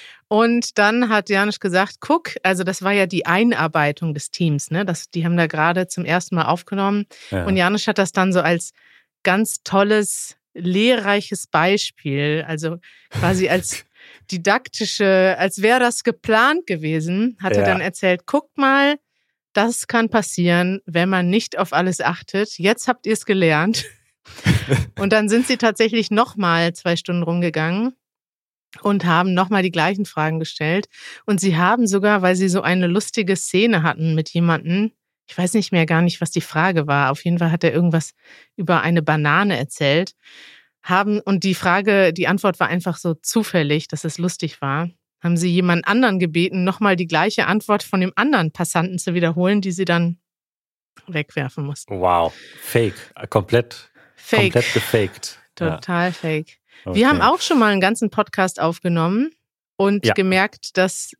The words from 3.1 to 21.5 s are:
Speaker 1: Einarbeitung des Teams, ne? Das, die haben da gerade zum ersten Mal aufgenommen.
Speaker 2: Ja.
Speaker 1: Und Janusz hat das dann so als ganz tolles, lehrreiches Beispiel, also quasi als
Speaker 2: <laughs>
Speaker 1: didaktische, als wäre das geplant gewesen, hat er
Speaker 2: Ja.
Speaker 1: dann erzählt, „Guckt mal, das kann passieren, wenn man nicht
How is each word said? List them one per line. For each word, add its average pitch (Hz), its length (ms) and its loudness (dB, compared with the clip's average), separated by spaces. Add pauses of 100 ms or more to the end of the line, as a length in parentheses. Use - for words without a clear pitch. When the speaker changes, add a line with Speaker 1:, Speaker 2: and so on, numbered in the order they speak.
Speaker 1:
Einarbeitung 160 880 0
des - 160 -10
Teams, 151 400 -2
ne? 180 140 -2
Das, 175 260 -6
die 170 140 -4
haben 170 120 2
da 165 120 2
gerade 170 400 0
zum - 160 -8
ersten 175 320 -2
Mal 160 80 2
aufgenommen. 196 600 -2 (260)
Speaker 2:
Ja. 185 120 -2
Speaker 1:
Und 190 120 0
Janusz 190 320 0
hat 208 100 0
das 190 140 0
dann 190 200 2
so 175 80 2
als 165 300 -2 (540)
ganz 196 400 -2
tolles, 208 720 0 (180)
lehrreiches 202 920 0
Beispiel, 156 1000 0
also 160 300 -6 (340)
quasi 185 380 0
als - 360 -2 (220)
Speaker 2:
<laughs> - 240 -20
Speaker 1:
didaktische, 190 1080 0
als 185 220 -2
wäre 233 200 4
das 240 240 0
geplant 247 640 0
gewesen, 170 720 -2
hat 196 100 -2
er 202 100 2
Speaker 2:
Ja. 196 40 2
Speaker 1:
dann 185 140 2
erzählt, 180 460 -2
„Guckt - 300 -2
mal, 277 400 2 (560)
das 233 360 -2
kann 226 200 0
passieren, 180 800 0
wenn 170 220 0
man 180 200 0
nicht 185 300 -2